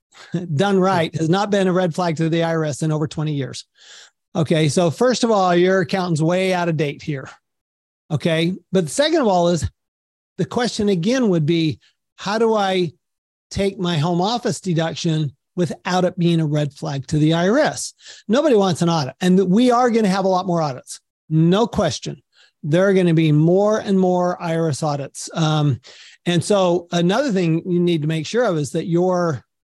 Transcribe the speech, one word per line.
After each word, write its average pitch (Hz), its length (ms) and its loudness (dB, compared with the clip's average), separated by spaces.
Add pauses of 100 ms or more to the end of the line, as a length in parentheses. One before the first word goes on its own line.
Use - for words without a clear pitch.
<laughs> 170 460 -8
done 196 240 2
right 180 360 0
has 156 140 -2
not 196 220 0
been 196 160 2
a 180 60 2
red 180 200 0
flag 175 240 -2
to 160 120 0
the 165 140 0
I 165 120 -2
R 160 80 -2
S 151 200 -6
in 156 100 0
over 156 120 -2
twenty 151 280 -4
years." 127 320 -8 (680)
Okay. 156 360 2
So 175 220 2
first 247 340 2
of 226 60 2
all, 185 220 4
your 185 280 4
accountant's 180 400 -2
way 185 320 0
out 175 160 -2
of 160 80 -2
date 147 240 -4
here. 143 280 -8 (800)
Okay. 165 440 -2 (180)
But 180 180 0
second 311 300 0
of 247 80 0
all 175 220 2
is 160 200 -2 (680)
the - 80 -2
question 226 420 -2
again 214 400 0
would 170 180 2
be, 160 360 -2 (340)
"How 208 220 -6
do 226 160 2
I 190 400 -2 (580)
take 196 260 -2
my 175 200 -2
home 175 240 0
office 220 400 -4
deduction 160 720 -4 (220)
without 180 480 -2
it 175 120 -2
being 170 220 2
a 160 60 0
red 147 280 -2
flag 139 340 -8
to 156 100 -2
the 151 160 4
I 175 160 2
R 247 100 2
S?" 160 340 -2 (360)
Nobody 269 260 4
wants 190 260 2
an 170 80 2
audit. 156 300 -2
And 185 300 4
we 240 220 4
are 247 180 4
gonna 220 180 2
have 190 160 0
a 190 60 2
lot 185 180 0
more 170 140 0
audits. 135 400 -8 (280)
No 170 380 4
question. - 560 -4 (400)
There 170 240 2
are 202 60 4
gonna 180 200 4
be 160 200 4
more 185 460 4
and 196 200 0
more 180 420 0
I 165 140 -4
R 165 140 0
S 139 140 -4
audits. 143 500 -6
Um, 156 480 0 (440)
and 175 160 0
so 180 520 0
another 196 400 0
thing 170 360 0
you 175 100 0
need 175 240 0
to 151 40 -2
make 160 180 -4
sure 240 200 -2
of 180 120 0
is 147 140 -4
that 165 140 -4
your 175 580 0 (240)